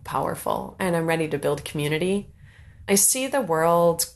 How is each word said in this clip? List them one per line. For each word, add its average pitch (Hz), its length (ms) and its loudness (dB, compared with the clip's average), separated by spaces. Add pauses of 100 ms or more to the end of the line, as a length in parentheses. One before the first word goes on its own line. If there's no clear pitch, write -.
powerful. - 760 -4
And 180 160 0
I'm 165 120 0
ready 165 220 0
to 147 100 -4
build 147 260 -2
community. 156 640 -2 (600)
I 196 60 4
see 262 320 2
the 269 140 0
world 170 760 2